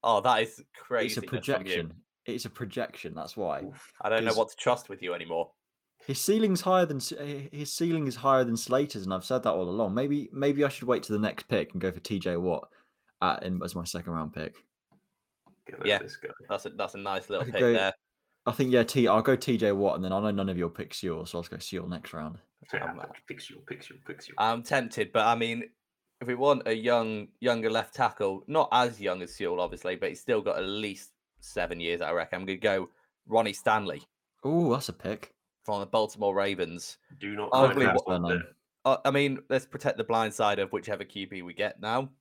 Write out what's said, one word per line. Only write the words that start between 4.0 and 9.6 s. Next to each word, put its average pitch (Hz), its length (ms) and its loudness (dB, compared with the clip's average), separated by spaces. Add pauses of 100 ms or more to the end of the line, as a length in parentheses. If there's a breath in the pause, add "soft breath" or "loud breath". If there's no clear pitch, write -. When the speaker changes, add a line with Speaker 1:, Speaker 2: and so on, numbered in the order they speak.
Speaker 1:
I - 80 -2
don't 110 160 2
know 113 60 2
Speaker 2:
'Cause 107 80 2
Speaker 1:
what 110 120 2
to - 60 -18
trust - 320 0
with 90 140 -12
you 90 120 -4
anymore. 82 360 -4 (560)
Speaker 2:
his 135 140 -4
ceiling's 208 420 4
higher 185 240 6
than 151 100 -4
S-, - 160 -6 (400)
his 147 200 -8
ceiling 165 360 2
is 120 80 -4
higher 135 260 6
than 117 140 2
Slater's, 120 480 0
and 95 100 -2
I've 92 100 -4
said 127 200 0
that 110 80 4
all 90 160 0